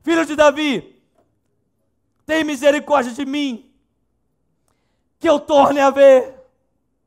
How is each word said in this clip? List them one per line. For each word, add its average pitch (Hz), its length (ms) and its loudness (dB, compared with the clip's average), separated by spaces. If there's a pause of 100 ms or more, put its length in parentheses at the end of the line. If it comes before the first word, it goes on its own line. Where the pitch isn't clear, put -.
"Filho 330 240 -2
de 294 100 -10
Davi, 285 640 -2 (1200)
tem 311 180 -2
misericórdia 285 720 -2
de 277 120 -10
mim, 269 460 -8 (1500)
que 330 100 -2
eu 294 100 2
torne 285 400 0
a 277 100 2
ver. 269 440 4 (720)